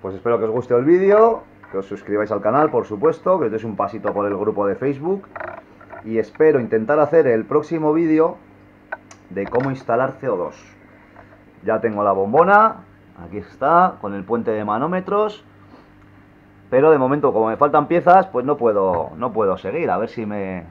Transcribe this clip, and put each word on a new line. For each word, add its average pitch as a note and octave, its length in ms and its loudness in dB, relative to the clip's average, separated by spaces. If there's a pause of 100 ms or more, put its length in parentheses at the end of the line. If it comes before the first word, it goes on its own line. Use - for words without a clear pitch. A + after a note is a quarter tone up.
pues F#2+ 140 -10
espero A#2 240 -2
que A2 60 -2
os A2 60 -4
guste A#2+ 240 -2
el B2 100 2
vídeo, G3+ 580 4 (280)
que F#2+ 60 -6
os G2 80 -6
suscribáis G#2 460 -4
al G2+ 100 -2
canal, C#3 300 2
por A2+ 140 -2
supuesto, D#3+ 540 -2
que C3+ 60 -2
os G#2 60 -2
deis A2 120 -6
un A2 120 -8
pasito G2+ 360 -6
por G2+ 140 -2
el G2+ 100 -2
grupo G2+ 300 -2
de G2 100 0
Facebook. D3 520 -4 (760)
Y A2 140 -4
espero C#3+ 420 2
intentar A2+ 400 0
hacer D3+ 280 4
el A2+ 180 0
próximo D3+ 480 -2
vídeo D#3+ 440 2 (920)
de G2 160 -6
cómo C3 240 -2
instalar C3 440 -2
C C3 160 -8
O G#2 60 -2
dos. E2+ 200 -8 (1080)
Ya A2 160 -2
tengo G#2 240 -2
la G2+ 80 2
bombona, E3+ 680 4 (460)
aquí E2+ 140 -14
está, E3+ 640 0
con G2+ 140 -8
el G2 80 -8
puente A2+ 260 -4
de G#2+ 160 -4
manómetros. F#3 800 -4 (1200)
Pero C#3 220 4
de D3 60 6
momento, C3+ 340 0
como A2 160 0
me A2 100 -4
faltan D3 300 2
piezas, F3 400 4
pues B2 180 -4
no C#3 120 -2
puedo, F#2+ 600 0
no A#2+ 140 -6
puedo G2 260 0
seguir. A2 320 -4
A F#2 80 0
ver A2+ 120 -4
si A2+ 160 -8
me F#2+ 460 -8